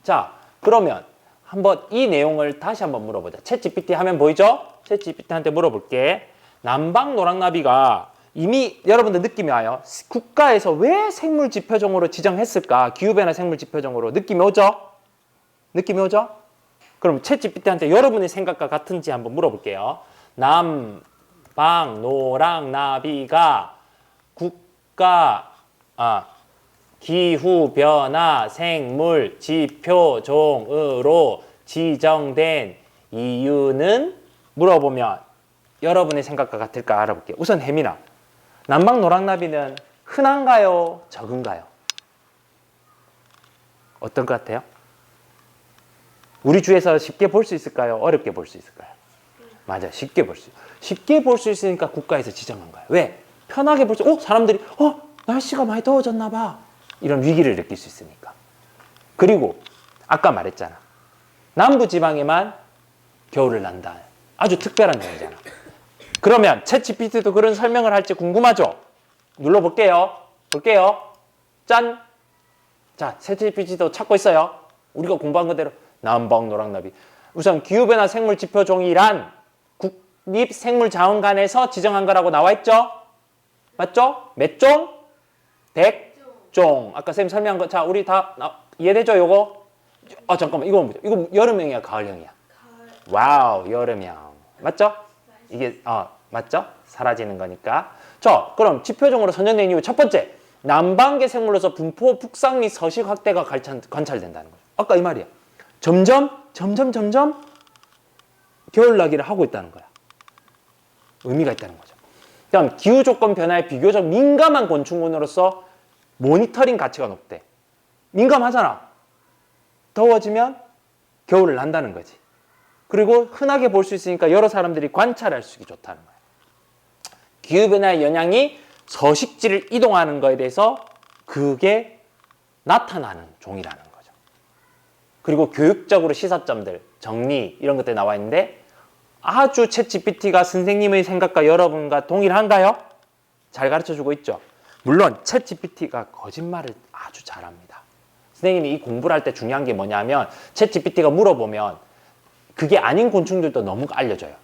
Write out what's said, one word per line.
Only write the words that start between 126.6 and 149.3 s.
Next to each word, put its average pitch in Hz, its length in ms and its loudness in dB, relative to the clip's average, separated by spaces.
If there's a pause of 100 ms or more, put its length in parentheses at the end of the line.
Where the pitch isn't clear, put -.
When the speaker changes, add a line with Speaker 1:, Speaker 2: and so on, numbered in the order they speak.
Speaker 1:
기후 190 280 2
변화의 190 320 2
영향이 170 560 0 (280)
서식지를 196 880 -2
이동하는 175 480 2
거에 131 160 2
대해서 196 480 -2 (400)
그게 190 720 -2 (640)
나타나는 123 640 -2 (120)
종이라는 92 380 -14
거죠. - 160 -20 (1300)
그리고 151 260 0
교육적으로 165 640 2
시사점들, 117 680 -6 (180)
정리 120 640 -6
이런 139 160 -2
것들 123 180 -4
나와 104 200 -2
있는데 110 460 -4 (600)
아주 262 460 2
챗지피티가 202 760 -2
선생님의 196 640 0
생각과 180 400 0
여러분과 151 640 2
동일한가요? 196 680 2 (760)
잘 131 180 -4
가르쳐주고 147 440 -4
있죠. 123 280 -8 (420)
물론 151 400 2
챗지피티가 170 880 -8
거짓말을 165 640 -14 (160)
아주 - 320 -20
잘합니다. 87 580 -20 (520)
선생님이 175 400 -2
이 156 80 -6
공부를 127 340 -4
할 151 80 -2
때 131 100 -4